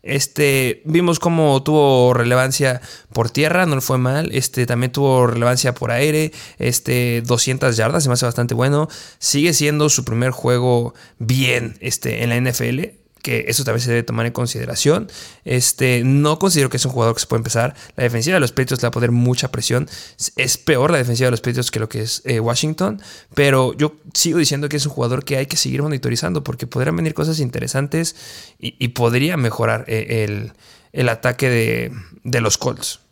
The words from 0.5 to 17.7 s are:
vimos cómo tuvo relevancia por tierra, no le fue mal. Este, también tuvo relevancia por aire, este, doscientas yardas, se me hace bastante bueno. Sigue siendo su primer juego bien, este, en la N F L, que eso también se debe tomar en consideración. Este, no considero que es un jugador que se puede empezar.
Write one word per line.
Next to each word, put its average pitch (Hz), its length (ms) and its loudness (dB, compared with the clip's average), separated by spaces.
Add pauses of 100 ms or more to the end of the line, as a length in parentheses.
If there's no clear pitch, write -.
vimos 165 340 2
cómo 156 440 4
tuvo 139 500 6
relevancia 127 680 2 (320)
por 117 180 0
tierra, 170 360 2
no 151 100 0
le 131 60 0
fue 131 160 0
mal. 131 340 0
Este, 127 340 -2
también 123 280 -2
tuvo 131 340 4
relevancia 120 460 2
por 117 180 -4
aire, 151 400 0 (280)
este, 123 680 0
doscientas 127 500 0
yardas, 123 280 0
se 135 60 0
me 123 40 4
hace 123 120 0
bastante 120 280 0
bueno. 143 340 2 (320)
Sigue 151 320 2
siendo 151 380 2
su 127 160 0
primer 120 260 0
juego 123 640 0 (260)
bien, 120 600 0
este, 113 420 -4
en 117 60 0
la 117 80 0
N 127 120 0
F 120 200 -2
L, 135 280 -6 (260)
que 120 260 -2
eso 127 160 -2
también 117 180 -2
se 123 60 -2
debe 117 140 0
tomar 117 220 -2
en 120 60 -2
consideración. 123 800 -2 (320)
Este, 127 600 0
no 147 340 4
considero 160 300 2
que 120 80 -4
es - 80 -2
un 127 80 -4
jugador 117 220 2
que - 40 -8
se - 80 -4
puede 120 140 0
empezar. 120 340 -2 (220)